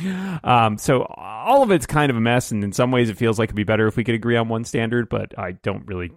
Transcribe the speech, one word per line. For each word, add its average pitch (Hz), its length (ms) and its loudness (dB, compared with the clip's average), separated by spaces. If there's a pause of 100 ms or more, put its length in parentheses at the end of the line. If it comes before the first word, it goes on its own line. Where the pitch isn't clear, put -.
(440)
Um, 113 320 4
so 123 280 0
all 120 580 0
of 233 80 4
it's 170 160 2
kind 147 240 2
of 120 80 -2
a - 20 0
mess, 117 300 2
and 107 120 -2
in 101 100 -4
some 127 180 2
ways 123 180 4
it 101 80 -4
feels 113 220 2
like 117 100 2
it'd - 80 -10
be 107 80 0
better 110 220 2
if 107 100 -2
we 120 80 0
could 117 100 0
agree 117 220 0
on 113 140 0
one 113 140 -4
standard, 113 440 -2
but 104 300 -6
I 92 140 -8
don't 98 340 -8
really 90 300 -8